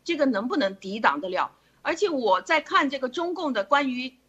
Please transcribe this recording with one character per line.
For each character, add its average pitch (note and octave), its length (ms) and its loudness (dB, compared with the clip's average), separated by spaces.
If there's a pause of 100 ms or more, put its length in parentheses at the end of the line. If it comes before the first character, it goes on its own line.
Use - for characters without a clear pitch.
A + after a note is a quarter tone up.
这 E4+ 120 -2
个 C#4+ 120 2
能 A3+ 200 0
不 G4 100 -4
能 G3 180 0
抵 G3 240 -10
挡 D3 200 2
得 F#3 80 -6
了？ F3 240 -2 (300)
而 D#4 140 -2
且 G#4 120 0
我 A3 340 2
在 D#4+ 200 0
看 E4 280 2
这 C4+ 100 -6
个 B3+ 100 -4
中 F4 240 -4
共 D#4+ 180 -4
的 A3 120 -2
关 C#4 260 2
于 B3+ 240 -6 (160)